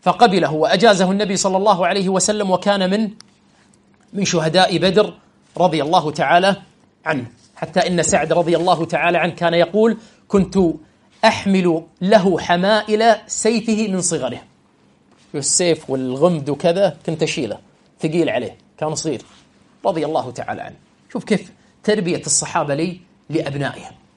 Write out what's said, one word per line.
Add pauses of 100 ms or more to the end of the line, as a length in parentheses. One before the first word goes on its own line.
فقبله
وأجازه
النبي
صلى
الله
عليه
وسلم،
وكان
من، (1000)
من
شهداء
بدر (420)
رضي
الله
تعالى (480)
عنه، (300)
حتى
إن
سعد
رضي
الله
تعالى
عنه
كان
يقول: (320)
"كنت (680)
أحمل (180)
له
حمائل (100)
سيفه
من
صغره"، (920)
السيف
والغمد
وكذا (100)
كنت
أشيله، (420)
ثقيل
عليه، (220)
كان
صغير (640)
رضي
الله
تعالى
عنه. (360)
شوف
كيف (320)
تربية
الصحابة
لي، (300)
لأبنائهم. (240)